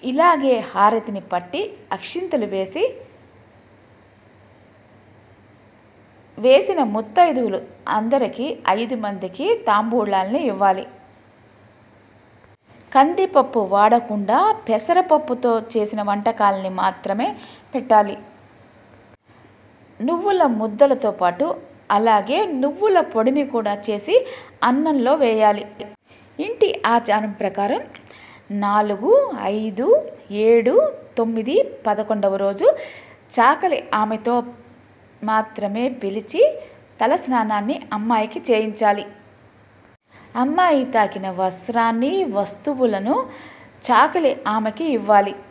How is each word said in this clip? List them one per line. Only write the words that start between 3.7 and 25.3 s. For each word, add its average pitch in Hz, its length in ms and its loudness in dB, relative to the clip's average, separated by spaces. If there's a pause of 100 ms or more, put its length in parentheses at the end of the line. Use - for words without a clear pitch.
వేసిన 285 440 4
ముత్తైదువులు 226 800 0 (280)
అందరికీ 233 720 -2 (100)
ఐదు 226 280 0
మందికి 202 680 -4
తాంబూలాల్ని 214 760 0
ఇవ్వాలి. 196 440 0 (2000)
కందిపప్పు 285 640 2
వాడకుండా 214 920 2 (160)
పెసరపప్పుతో 254 920 0
చేసిన 214 420 -4
వంటకాలని 202 680 0
మాత్రమే 196 680 -4 (380)
పెట్టాలి. 214 440 2 (1800)
నువ్వుల 349 440 2
ముద్దలతో 220 640 2
పాటు 180 460 -2 (340)
అలాగే 220 560 2
నువ్వుల 339 540 0
పొడిని 262 460 0
కూడా 208 440 -4
చేసి 311 360 0 (360)
అన్నంలో 269 520 2
వేయాలి. 220 520 2 (760)